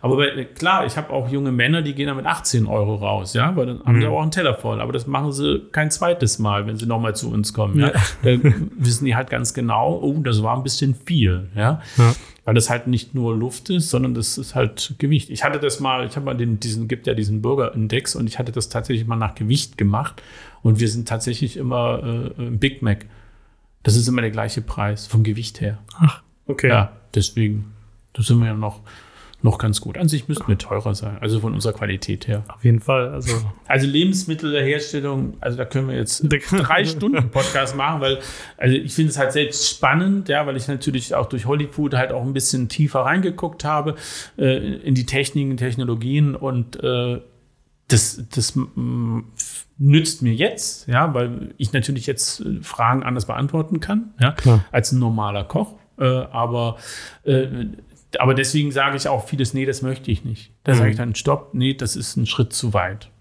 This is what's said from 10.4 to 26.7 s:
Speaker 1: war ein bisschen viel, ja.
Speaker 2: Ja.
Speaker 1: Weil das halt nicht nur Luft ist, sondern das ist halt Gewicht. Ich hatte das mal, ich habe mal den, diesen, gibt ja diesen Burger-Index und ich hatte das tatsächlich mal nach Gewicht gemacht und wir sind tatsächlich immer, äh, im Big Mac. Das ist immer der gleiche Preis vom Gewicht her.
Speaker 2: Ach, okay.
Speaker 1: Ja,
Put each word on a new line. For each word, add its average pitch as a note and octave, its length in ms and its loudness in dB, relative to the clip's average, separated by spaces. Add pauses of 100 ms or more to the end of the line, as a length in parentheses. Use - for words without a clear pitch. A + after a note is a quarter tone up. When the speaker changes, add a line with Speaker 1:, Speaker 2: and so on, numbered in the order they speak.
Speaker 1:
war A2+ 120 0
ein C3 60 -2
bisschen C3+ 320 0
viel, F#2+ 640 2
ja. A#2+ 260 2 (160)
Speaker 2:
Ja. A#2+ 180 6 (300)
Speaker 1:
Weil A2 80 2
das A2+ 160 4
halt A#2+ 160 0
nicht B2 300 -2
nur A#2 200 0
Luft B2 360 -4
ist, E3+ 180 0
sondern B2+ 240 2
das A2+ 240 -2
ist C3+ 160 -10
halt B2 460 -2
Gewicht. C#3+ 320 2
Ich A2 120 -4
hatte C#3+ 160 0
das C#3 200 -2
mal, C3 260 0
ich A2+ 120 -10
habe C#3 100 -6
mal B2+ 100 -2
den, A#2 220 0
diesen, A2+ 280 -4
gibt B2 200 -4
ja A#2 80 2
diesen G#2+ 260 0
Burger-Index A#2+ 720 0
und A#2 120 -2
ich - 100 -6
hatte A#2+ 140 -4
das A#2+ 180 -4
tatsächlich A2+ 380 -2
mal A#2 80 0
nach A2+ 180 -2
Gewicht A#2+ 460 -2
gemacht G#2+ 420 0 (400)
und A2 180 6
wir A#2 80 2
sind A2 200 -4
tatsächlich A#2 500 -2
immer, A#2+ 800 -2
äh, A#2+ 80 -6
im A#2 140 -4
Big C#3 240 0
Mac. G#2 240 0 (720)
Das G#2+ 140 4
ist A#2 120 4
immer B2 140 2
der A2 100 0
gleiche A2 300 -4
Preis G#2 460 -4
vom A2 160 4
Gewicht A2 380 -2
her. G#2 160 -2 (200)
Speaker 2:
Ach, D#3+ 240 4 (260)
okay. C3 220 2
Speaker 1:
Ja, G#2 240 4 (200)